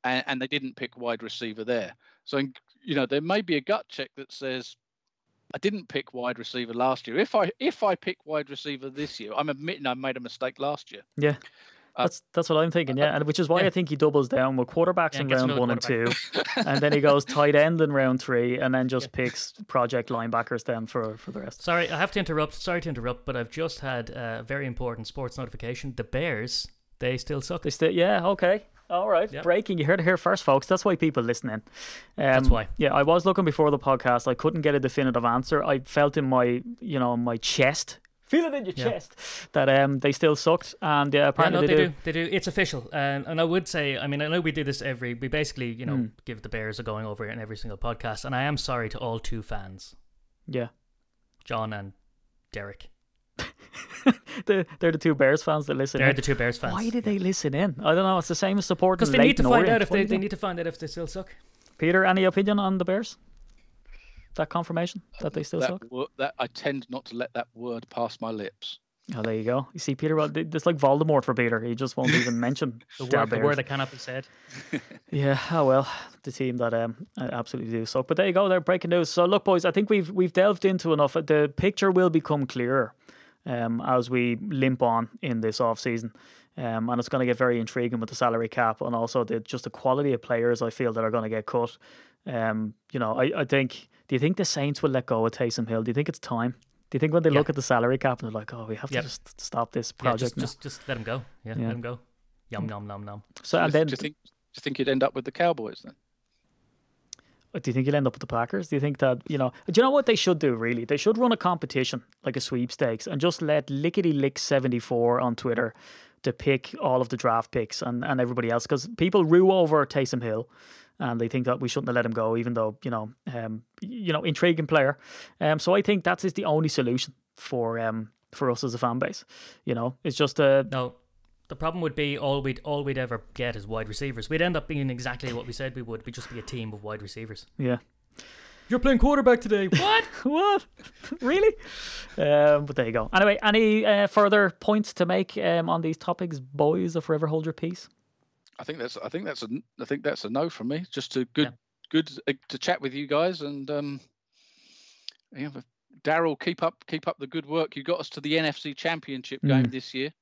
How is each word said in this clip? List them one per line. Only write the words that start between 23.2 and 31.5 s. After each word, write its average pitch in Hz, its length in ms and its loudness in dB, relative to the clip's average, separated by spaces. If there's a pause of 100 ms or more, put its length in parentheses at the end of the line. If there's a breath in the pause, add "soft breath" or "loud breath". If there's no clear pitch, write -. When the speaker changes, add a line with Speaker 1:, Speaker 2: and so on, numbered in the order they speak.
Speaker 3:
but 127 120 -4
I've 117 120 -6
just 160 300 -6
had 127 300 -6
a 117 360 -8
very 139 220 -6
important 117 400 -6
sports 131 300 -10
notification. 127 580 -8
The 117 80 -6
Bears, 127 640 -4 (320)
they 127 180 -2
still 143 220 -6
suck. 170 220 -6
Speaker 2:
They 151 80 -4
still, 160 220 2
yeah, 185 360 2
okay. 190 380 2 (240)
All 185 200 0
right. 160 220 2
Speaker 3:
Yep. 143 120 -8
Speaker 2:
Breaking. 180 360 2
You 143 60 0
heard 180 140 4
it 160 40 -2
here 175 140 4
first, 185 260 0
folks. 135 240 4
That's 185 180 2
why 190 100 4
people 147 280 0
listen 117 260 -2
in. 110 60 -4